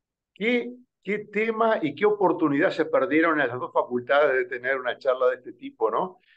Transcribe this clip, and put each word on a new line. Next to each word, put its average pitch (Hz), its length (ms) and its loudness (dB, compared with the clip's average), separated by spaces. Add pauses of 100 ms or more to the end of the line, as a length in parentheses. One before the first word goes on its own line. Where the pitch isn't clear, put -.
(340)
¿qué, 240 400 -2 (300)
qué 208 160 -4
tema 220 640 -2
y 147 120 -4
qué 156 120 -2
oportunidad 165 640 2
se 156 140 -2
perdieron 151 540 2
en 135 100 2
las 123 100 -6
dos 165 140 -8
facultades 139 600 2
de 127 120 0
tener 127 340 -4
una 120 180 -6
charla 127 320 0
de 127 80 0
este 123 160 -16
tipo, 117 380 -4
¿no? 180 280 -4 (180)